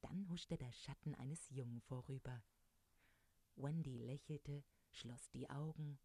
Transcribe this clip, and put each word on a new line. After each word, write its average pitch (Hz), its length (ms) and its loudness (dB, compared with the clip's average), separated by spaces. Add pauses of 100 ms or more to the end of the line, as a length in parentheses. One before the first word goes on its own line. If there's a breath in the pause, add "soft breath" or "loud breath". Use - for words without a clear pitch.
Dann 190 280 2
huschte 170 280 2
der 123 140 -2
Schatten - 440 -2
eines 139 340 -2
Jungen 120 320 0
vorüber. 127 600 -2 (1120 loud breath)
Wendy 139 420 4
lächelte, 143 680 -2 (280 soft breath)
schloss - 400 -6
die 127 180 -2
Augen 147 560 2